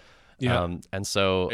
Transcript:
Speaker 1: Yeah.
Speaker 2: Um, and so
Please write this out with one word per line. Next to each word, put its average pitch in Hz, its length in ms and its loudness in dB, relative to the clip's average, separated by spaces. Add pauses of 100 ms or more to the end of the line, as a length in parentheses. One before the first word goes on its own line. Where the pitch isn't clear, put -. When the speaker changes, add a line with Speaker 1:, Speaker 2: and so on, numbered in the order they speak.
(400)
Speaker 1:
Yeah. 123 220 2
Speaker 2:
Um, 87 200 -4 (120)
and 98 120 -4
so 95 480 2